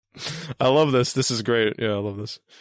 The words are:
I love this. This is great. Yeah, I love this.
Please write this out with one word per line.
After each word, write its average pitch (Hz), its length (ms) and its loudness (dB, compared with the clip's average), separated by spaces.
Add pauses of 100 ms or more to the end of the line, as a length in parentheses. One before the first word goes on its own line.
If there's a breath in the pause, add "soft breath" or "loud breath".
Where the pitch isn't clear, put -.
(600 loud breath)
I 127 100 4
love 147 240 4
this. 123 200 2
This 131 160 0
is 113 140 -4
great. 113 340 2
Yeah, 110 140 -2
I 101 80 -2
love 101 180 -6
this. 104 220 -12 (220 soft breath)